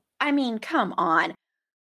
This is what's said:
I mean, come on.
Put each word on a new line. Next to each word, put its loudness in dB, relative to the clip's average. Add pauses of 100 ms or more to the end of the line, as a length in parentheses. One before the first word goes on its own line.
(200)
I -2
mean, 0
come -2
on. 2 (560)